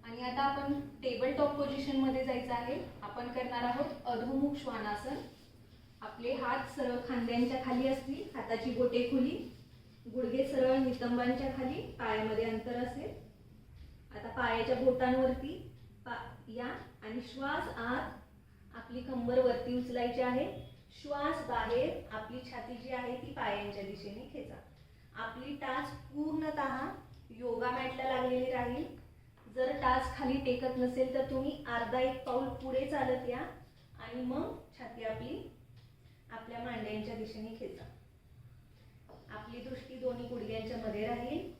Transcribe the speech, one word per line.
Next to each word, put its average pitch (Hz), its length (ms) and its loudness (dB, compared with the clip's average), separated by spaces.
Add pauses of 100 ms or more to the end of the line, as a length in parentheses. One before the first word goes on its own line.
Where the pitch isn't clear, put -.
आणि 233 180 -8
आता 254 200 0
आपण 277 380 2
टेबल 254 560 0
टॉप 285 200 4
पोझिशन 269 400 0
मध्ये 262 280 4
जायचं 247 300 0
आहे. 240 300 -2 (180)
आपण 240 300 -6
करणार 240 300 -2
आहोत 247 440 0
अधोमुख 269 500 2
श्वानासन. 220 580 -2 (880)
आपले 233 320 -4
हात 254 360 0
सरळ 247 280 0 (120)
खांद्यांच्या 247 560 2
खाली 254 240 4
असतील, 277 480 -2
हाताची 233 340 0
बोटे 240 400 4
खुली, 269 420 2 (640)
गुडघे 254 320 2
सरळ 262 300 6
नितंबांच्या 254 800 4
खाली, 254 260 0
पायामध्ये 220 600 0
अंतर 226 300 0 (120)
असेल. - 400 -6 (920)
आता 233 100 -8
पायाच्या 247 480 2
बोटांवरती 254 960 4 (320)
पा-, - 460 -8
या 247 160 -4 (360)
आणि 226 180 -4
श्वास 269 480 -2
आत, 233 420 -2 (640)
आपली 240 260 -10
कंबर 247 380 2
वरती 247 400 4
उचलायची 240 420 0
आहे. 254 560 0 (260)
श्वास 294 460 0
बाहेर, 233 680 2
आपली 220 260 -6 (100)
छाती 247 260 -8
जी 247 120 -10
आहे 247 280 -2
ती - 160 -8
पायांच्या 202 500 -2
दिशेने 208 500 -8
खेचा. - 220 -10 (600)
आपली 247 420 -6
टाच 269 340 -2
पूर्णतः 294 1000 -2 (380)
योगा 240 400 0
मॅटला 262 460 0
लागलेली 254 340 4
राहील. 254 460 0 (580)
जर 262 220 2
टाच 262 400 4
खाली 269 280 2
टेकत 254 340 2
नसेल 254 360 4
तर 262 160 2
तुम्ही 277 360 0
अर्धा 240 340 2
एक 262 260 2
पाऊल 262 220 2
पुढे 262 380 0
चालत 254 420 2
या 247 120 -2 (600)
आणि 247 220 -8
मग 262 360 -2 (200)
छाती 233 260 -10
आपली 226 480 -4 (760)
आपल्या 233 340 -8
मांड्यांच्या 214 500 -4
दिशेने 220 460 -8
खेचा. - 240 -8 (1500)
आपली 233 300 -12
दृष्टी 254 340 -10
दोन्ही 240 340 -2
गुडघ्यांच्या 220 480 -4
मध्ये 214 300 -2
राहील. 240 540 -2